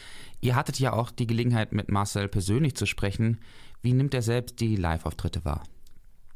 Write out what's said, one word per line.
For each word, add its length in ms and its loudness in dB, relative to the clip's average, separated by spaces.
Ihr 140 4
hattet 240 0
ja 140 4
auch 180 0
die 160 -2
Gelegenheit, 460 2
mit 180 0
Marcel 380 0
persönlich 480 2
zu 100 0
sprechen. 520 0
Wie 100 2
nimmt 220 2
er 80 2
selbst 380 0
die 160 2
Live-Auftritte 680 -2
wahr? 200 -2